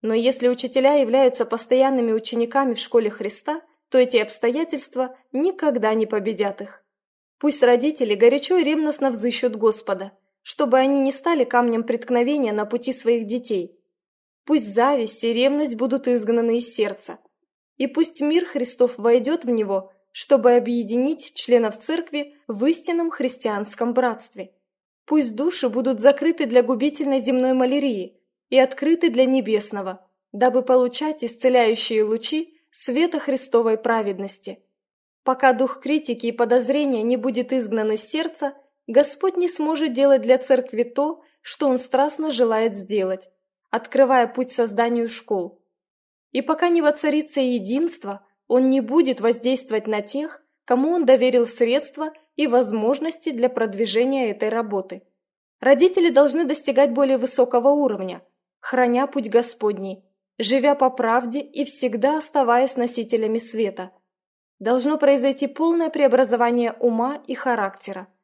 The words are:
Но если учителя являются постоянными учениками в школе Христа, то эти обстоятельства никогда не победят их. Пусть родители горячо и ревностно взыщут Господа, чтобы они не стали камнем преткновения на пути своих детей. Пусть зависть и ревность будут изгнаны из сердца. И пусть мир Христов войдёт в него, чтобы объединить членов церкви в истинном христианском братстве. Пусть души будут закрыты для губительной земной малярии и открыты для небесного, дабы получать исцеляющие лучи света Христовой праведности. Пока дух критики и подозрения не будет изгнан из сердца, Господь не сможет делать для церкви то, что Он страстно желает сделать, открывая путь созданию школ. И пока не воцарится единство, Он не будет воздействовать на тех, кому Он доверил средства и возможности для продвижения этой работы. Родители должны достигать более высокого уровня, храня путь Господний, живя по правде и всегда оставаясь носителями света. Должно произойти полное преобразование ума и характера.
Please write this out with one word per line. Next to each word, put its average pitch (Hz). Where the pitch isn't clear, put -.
Но 220
если 240
учителя 254
являются 254
постоянными 247
учениками 233
в 214
школе 220
Христа, 214
то 262
эти 247
обстоятельства 254
никогда 277
не 220
победят 202
их. -
Пусть 294
родители 240
горячо 269
и 330
ревностно 302
взыщут 233
Господа, 202
чтобы 262
они 277
не 269
стали 285
камнем 233
преткновения 240
на 208
пути 240
своих 233
детей. 208
Пусть 220
зависть 233
и 233
ревность 277
будут 254
изгнаны 233
из 240
сердца. 196
И 262
пусть 320
мир 320
Христов 240
войдёт 240
в 240
него, 196
чтобы 240
объединить 240
членов 233
церкви 311
в 214
истинном 330
христианском 233
братстве. 226
Пусть 269
души 277
будут 233
закрыты 285
для 240
губительной 269
земной 254
малярии 254
и 254
открыты 285
для 247
небесного, 208
дабы 247
получать 254
исцеляющие 233
лучи 226
света 311
Христовой 233
праведности. 202
Пока 262
дух 254
критики 254
и 233
подозрения 240
не 240
будет 247
изгнан 220
из 214
сердца, 311
Господь 285
не 359
сможет 302
делать 269
для 247
церкви 254
то, 285
что -
Он 254
страстно 294
желает 226
сделать, 190
открывая 254
путь 247
созданию 233
школ. 185
И 254
пока 320
не 339
воцарится 294
единство, 254
Он 262
не 269
будет 262
воздействовать 233
на 214
тех, 285
кому 262
Он 349
доверил 247
средства 294
и 294
возможности 247
для 247
продвижения 226
этой 208
работы. 202
Родители 330
должны 285
достигать 269
более 269
высокого 247
уровня, 208
храня 254
путь 254
Господний, 208
живя 262
по 262
правде 247
и 285
всегда 254
оставаясь 262
носителями 226
света. 202
Должно 254
произойти 277
полное 330
преобразование 240
ума 247
и 254
характера. 196